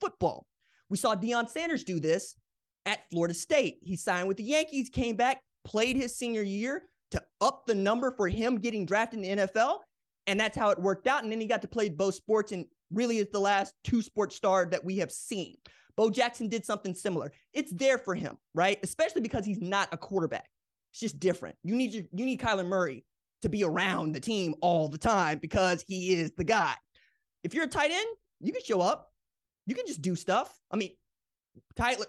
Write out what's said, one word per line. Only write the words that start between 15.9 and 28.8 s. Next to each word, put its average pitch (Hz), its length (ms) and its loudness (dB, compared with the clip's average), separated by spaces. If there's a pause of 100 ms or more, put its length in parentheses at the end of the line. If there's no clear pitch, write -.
Bo 220 120 4
Jackson 240 380 0
did 214 180 -4
something 202 300 -4
similar. 156 360 -4 (220)
It's 269 200 -4
there 262 240 4
for 190 180 -2
him, - 220 -6 (180)
right? 190 260 2
Especially 320 400 0
because 214 240 -2
he's 208 160 -2
not 190 300 0
a 165 60 -6
quarterback. 160 520 -2 (420)
It's - 100 -14
just 208 180 -4
different. 170 440 -2
You 190 120 -2
need 240 180 0
your, 214 100 -8 (100)
you 214 120 -4
need 254 140 -2
Kyler 208 260 0
Murray 175 400 0 (360)
to 208 80 0
be 208 140 0
around 170 500 0
the 190 60 -6
team 190 420 -2
all 170 260 4
the 143 100 -6
time 175 420 2
because 180 480 2
he 185 260 0
is 165 240 2
the 180 60 -4
guy. 170 300 2 (720)
If - 100 -6
you're 320 120 0
a - 20 -4
tight 302 240 2
end, 403 160 -2 (320)
you 226 140 -4
can 494 100 -6
show 190 180 2